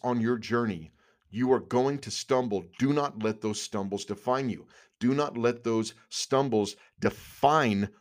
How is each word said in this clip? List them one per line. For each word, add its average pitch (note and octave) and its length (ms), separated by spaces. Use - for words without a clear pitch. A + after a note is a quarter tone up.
on A#2+ 180
your A#2 160
journey, A2 560
you B2+ 220
are A#2+ 80
going C3+ 400
to A2+ 100
stumble. G#2+ 560
Do C3+ 140
not C#3+ 280
let G#2+ 200
those G#2+ 200
stumbles G2 440
define B2+ 440
you. F2+ 160
Do B2 140
not C#3+ 240
let A#2+ 260
those A2+ 300
stumbles A#2+ 640
define D#3+ 880